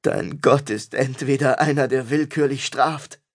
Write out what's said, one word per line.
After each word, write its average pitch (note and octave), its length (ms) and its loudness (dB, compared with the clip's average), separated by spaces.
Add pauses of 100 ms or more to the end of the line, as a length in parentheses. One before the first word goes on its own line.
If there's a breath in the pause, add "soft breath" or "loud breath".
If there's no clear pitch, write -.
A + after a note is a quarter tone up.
Dein - 380 -2
Gott C#3+ 300 4
ist G#2+ 240 -6
entweder C3 680 0
einer, C#3+ 280 2
der B2 220 -2
willkürlich D3 560 0
straft C#3+ 540 -2 (140)